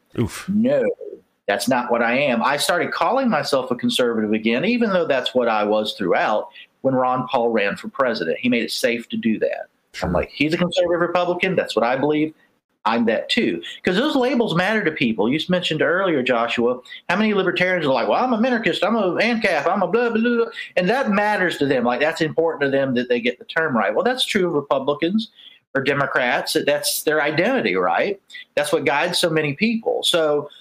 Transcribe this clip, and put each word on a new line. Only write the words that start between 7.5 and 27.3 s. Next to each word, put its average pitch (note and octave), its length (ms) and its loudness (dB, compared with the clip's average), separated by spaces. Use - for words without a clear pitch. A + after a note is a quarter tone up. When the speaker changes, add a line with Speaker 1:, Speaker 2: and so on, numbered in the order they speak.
Speaker 2:
for - 100 -14
president. A2+ 520 -2
He B2 100 0
made A#2 140 2
it - 80 -6
safe A#2+ 380 -2
to A2+ 80 -4
do A2 220 0
that. - 280 -4
Speaker 1:
Sure. - 140 -4
Speaker 2:
I'm F3+ 60 -2
like, - 180 -2
"He's D3+ 220 -2
a F3 40 -2
conservative F3 440 0
Republican. F3+ 540 0
That's - 200 -2
what A2 100 2
I B2 100 2
believe. D3+ 380 0
I'm A#2 220 2
that A2 240 0
too." A2 320 0
'Cause F#3 120 0
those C#4+ 200 0
labels A#3+ 400 0
matter G3+ 280 0
to E3 80 0
people. A2+ 380 0
You D3+ 100 0
mentioned F3 340 0
earlier, E3 400 0
Joshua, A#2+ 560 0
how E3+ 80 2
many G#3+ 180 2
libertarians F3 500 0
are C3+ 80 2
like, A2+ 140 2
"Well, A#2 160 2
I'm C4 100 0
a A3 60 0
minarchist, A3 440 0
I'm G#3+ 120 2
a G3 220 0
ancap, G3+ 500 0
I'm F#3+ 160 2
a F3 40 0
blah, A#3 220 0
blah, A3 120 0
blah." A#3 240 2
And F3+ 120 2
that A3 220 0
matters G3+ 480 0
to C#3+ 80 2
them. C3 160 2
Like, A#2+ 160 0
that's D#3 220 0
important D#3+ 420 0
to C#3 120 0
them C3+ 200 0
that A#2+ 120 0
they B2 120 2
get A#2+ 180 -2
the - 80 -20
term D3+ 320 -2
right. G#2 160 2
Well, D#3 100 0
that's B3 220 0
true F#3 220 0
of E3 60 -2
Republicans D3 760 -2
or C3+ 80 0
Democrats. C#3 680 0
That, D3 120 0
that's - 380 -2
their D3+ 180 2
identity, D#3 540 0